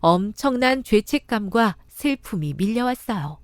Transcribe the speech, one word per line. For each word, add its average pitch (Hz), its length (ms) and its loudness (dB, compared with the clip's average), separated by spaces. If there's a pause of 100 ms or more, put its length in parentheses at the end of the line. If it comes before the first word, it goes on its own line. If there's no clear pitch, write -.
엄청난 247 840 2
죄책감과 214 920 0 (120)
슬픔이 185 640 -4
밀려왔어요. 202 920 -4